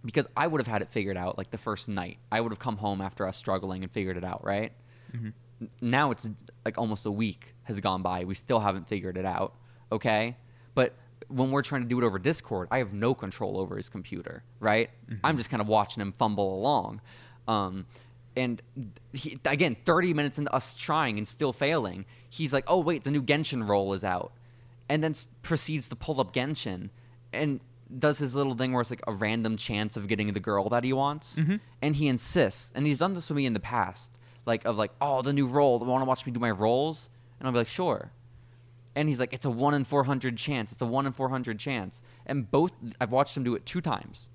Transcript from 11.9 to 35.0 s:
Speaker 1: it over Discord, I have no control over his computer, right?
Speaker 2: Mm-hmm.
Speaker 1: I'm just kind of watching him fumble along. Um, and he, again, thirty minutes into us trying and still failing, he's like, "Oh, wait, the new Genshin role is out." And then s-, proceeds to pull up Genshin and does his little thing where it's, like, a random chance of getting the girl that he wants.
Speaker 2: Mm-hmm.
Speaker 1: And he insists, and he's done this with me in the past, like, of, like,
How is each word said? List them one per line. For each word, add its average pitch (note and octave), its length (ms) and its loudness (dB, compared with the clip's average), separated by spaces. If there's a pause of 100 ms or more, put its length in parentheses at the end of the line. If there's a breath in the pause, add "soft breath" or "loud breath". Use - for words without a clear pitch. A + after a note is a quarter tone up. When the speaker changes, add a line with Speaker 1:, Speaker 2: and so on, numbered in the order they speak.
Speaker 1:
it A#2+ 40 6
over G2 140 2
Discord, F#2 520 -2
I B2 80 2
have G#2+ 160 -2
no A2+ 180 2
control G2 460 -4
over F#2+ 180 -4
his - 120 -8
computer, - 560 -10 (160)
right? A2 280 4 (220)
Speaker 2:
Mm-hmm. G#2+ 160 -4
Speaker 1:
I'm D#3 100 4
just A#2+ 140 -2
kind A#2+ 100 0
of G#2+ 80 0
watching G#2+ 320 4
him G2 120 -2
fumble G2+ 420 2
along. G#2+ 460 2 (480 loud breath)
Um, F#2+ 380 0 (500 loud breath)
and B2 260 -2 (500)
he, B2+ 240 -8 (100)
again, C#3 380 2
thirty F3 300 4
minutes D3 240 0
into D3 160 -2
us - 240 -2
trying D3 400 0
and G#2+ 80 -4
still C#3 260 0
failing, A#2 520 0 (260 loud breath)
he's D3 240 -2
like, C3+ 140 2
"Oh, F3+ 100 6
wait, D#3+ 240 0
the C3+ 80 -2
new D3 120 2
Genshin C#3 440 0
role G2+ 280 4
is F#2+ 100 -4
out." F#2 280 -2 (560 soft breath)
And D3+ 140 2
then D#3+ 100 0
s-, - 160 -2 (140)
proceeds D#3 460 -2
to B2+ 80 -6
pull C#3 240 -4
up G2 120 0
Genshin A2+ 580 -4 (420 soft breath)
and C#3+ 260 -2 (400)
does D3 200 4
his C3+ 180 -2
little C#3 180 2
thing B2+ 180 0
where B2 100 2
it's, A#2 80 -2
like, A#2+ 180 -6
a A2+ 40 -4
random A2 440 0
chance G#2 400 -2
of G#2 120 -6
getting G#2 260 0
the G2+ 60 0
girl G2+ 280 0
that A#2+ 160 2
he B2+ 80 0
wants. C#3+ 440 -2
Speaker 2:
Mm-hmm. D#3+ 200 2 (260 loud breath)
Speaker 1:
And D3 140 2
he D3+ 100 2
insists, B2+ 680 2
and C#3+ 100 2
he's C#3+ 140 2
done F#3+ 140 2
this E3+ 160 -6
with D3+ 60 0
me C#3 100 2
in A#2+ 80 2
the G#2 60 0
past, G#2+ 520 -2 (320 loud breath)
like, A#2 220 0
of, A2 100 2
like, G#2 240 0